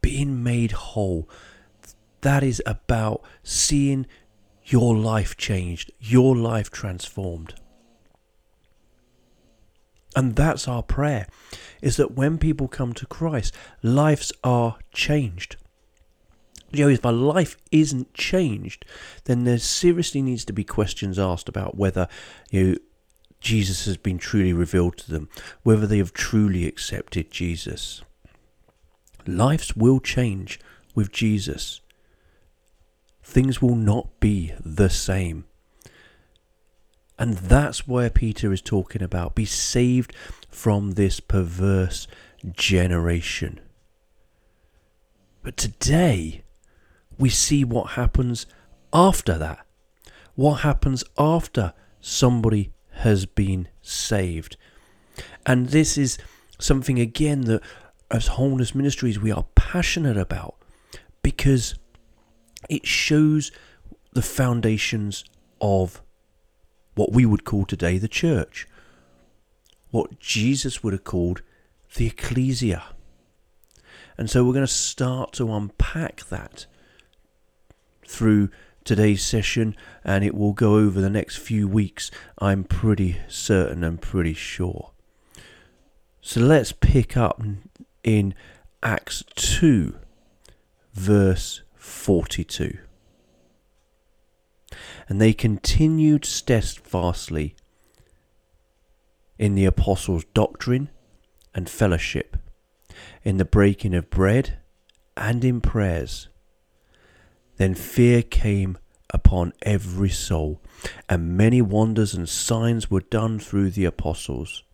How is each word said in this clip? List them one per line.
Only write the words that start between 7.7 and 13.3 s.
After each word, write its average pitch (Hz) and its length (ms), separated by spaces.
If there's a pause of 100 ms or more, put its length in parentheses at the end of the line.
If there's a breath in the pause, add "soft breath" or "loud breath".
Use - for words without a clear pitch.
And 127 220
that's 147 320
our 120 160
prayer, 139 420 (560 loud breath)
is 139 140
that 143 160
when 143 260
people 147 300
come 123 240
to - 140
Christ, 156 460 (300 loud breath)